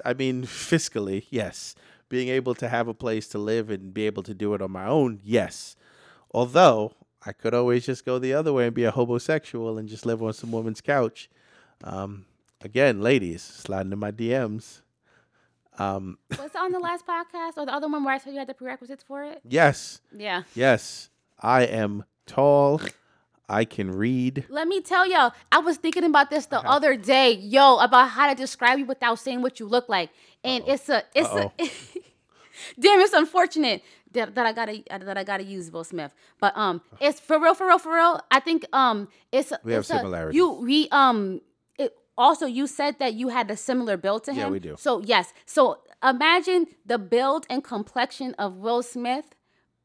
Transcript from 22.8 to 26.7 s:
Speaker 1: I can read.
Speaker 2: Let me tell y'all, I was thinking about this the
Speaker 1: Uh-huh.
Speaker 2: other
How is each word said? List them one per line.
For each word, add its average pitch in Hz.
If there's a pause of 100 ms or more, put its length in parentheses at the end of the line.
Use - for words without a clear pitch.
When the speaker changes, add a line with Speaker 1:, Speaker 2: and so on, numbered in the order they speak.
Speaker 1:
I 107
can 98
read. 127
Speaker 2:
Let 311
me 381
tell 370
y'all, 302 (180)
I 302
was 320
thinking 330
about 294
this 294
the 254
Speaker 1:
Uh-huh. -
Speaker 2:
other 277